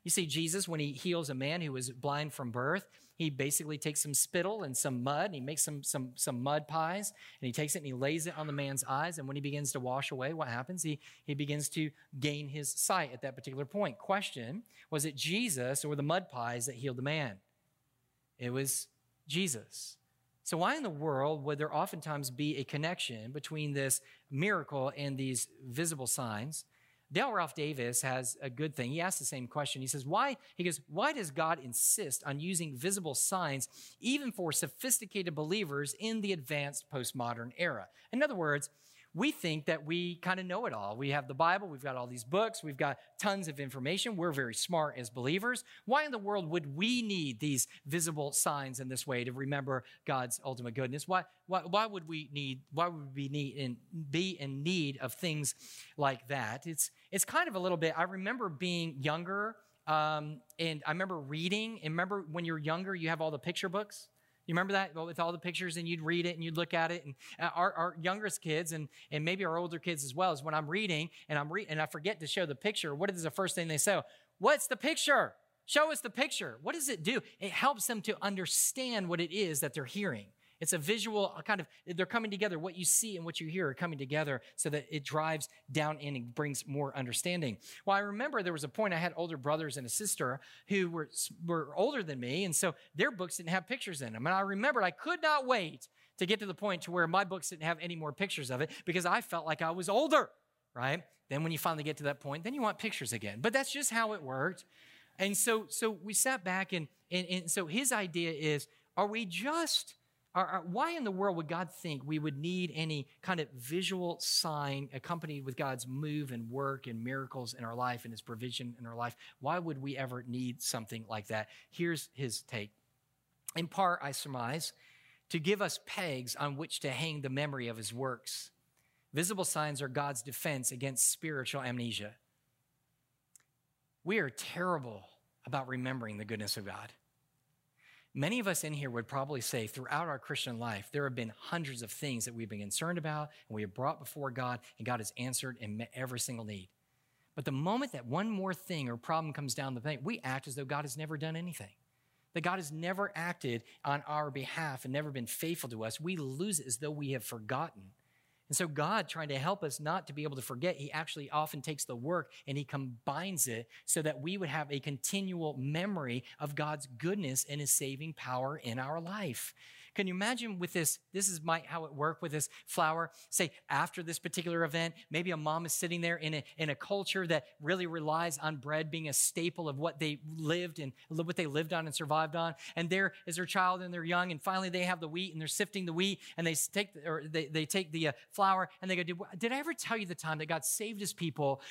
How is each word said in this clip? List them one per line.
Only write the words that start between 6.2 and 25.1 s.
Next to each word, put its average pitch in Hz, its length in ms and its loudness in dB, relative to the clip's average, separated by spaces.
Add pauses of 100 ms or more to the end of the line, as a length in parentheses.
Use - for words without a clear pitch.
mud 147 280 2
pies, 165 440 0 (280)
and 135 60 -4
he 120 60 0
takes 151 220 0
it 185 40 0
and 147 80 -6
he 135 60 -4
lays 151 360 0
it 156 100 -6
on 156 80 -4
the 147 60 -2
man's 139 360 -2
eyes. 156 300 0
And 135 80 -6
when 139 100 -4
he 143 40 -2
begins 143 320 -2
to 139 80 -2
wash 127 320 0
away, 131 220 0
what 156 120 -2
happens? 131 380 -4
He, 151 160 0 (240)
he 147 100 -2
begins 147 360 0
to 156 200 0 (300)
gain 147 260 0
his 143 240 -4
sight 165 420 2
at 123 100 -10
that 131 120 -4
particular 135 300 -6
point. 175 340 0
Question, 190 640 -2 (260)
was 151 160 0
it 147 120 -2
Jesus 139 680 0
or 147 120 0
the 143 60 0
mud 170 260 2
pies 120 380 -2
that 131 100 -6
healed 127 200 -2
the 127 60 -4
man? 135 360 0 (1000)
It 123 120 -4
was 135 360 0 (400)
Jesus. 143 680 -2 (480)
So - 120 0
why 202 200 4
in 302 80 -2
the 220 40 0
world 147 560 2
would 147 140 0
there 151 160 0
oftentimes 151 560 -2
be 143 280 0
a 135 60 -2
connection 135 680 -4
between 151 400 -4
this 135 280 2 (300)
miracle 143 640 0
and 143 220 -2